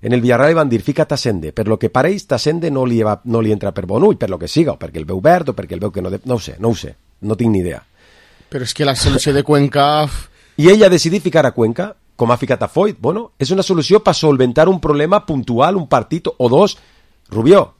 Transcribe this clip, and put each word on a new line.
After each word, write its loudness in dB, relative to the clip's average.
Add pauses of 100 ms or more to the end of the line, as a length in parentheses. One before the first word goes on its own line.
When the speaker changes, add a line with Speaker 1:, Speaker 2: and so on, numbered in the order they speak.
Speaker 1:
En -2
el 2
Villarreal 2
van 0
dir, 0
«Fica't -2
a -
Sende», -6
per -4
lo 0
que -2
pareix, -2
Tasende -2
no -2
li 0
va, 0
no -2
li 0
entra -6
per -8
bon 0
ull, 2
per -4
lo -6
que -10
siga, 0
o -20
perquè -12
el -12
veu -4
verd, 4
o -6
perquè -12
el -8
veu -4
que -8
no -6
de-, -10
no -2
ho -4
sé, -12
no 0
ho 0
sé, -14 (340)
no -2
tinc 0
ni 2
idea. -8 (720)
Speaker 2:
Però -6
és -8
que -2
la 0
solució 0
de 2
Cuenca 2 (520)
Speaker 1:
I 6
ell 8
ha 8
decidit 0
ficar 0
a -2
Cuenca, -2 (260)
com 0
ha 2
ficat -2
a -6
Foyt. -2
Bueno, -4
és -4
una 0
solució 2
per 2
solventar 2
un 0
problema 0
puntual, -2
un -6
partit -2
o -2
dos. 2 (500)
Rubió, 2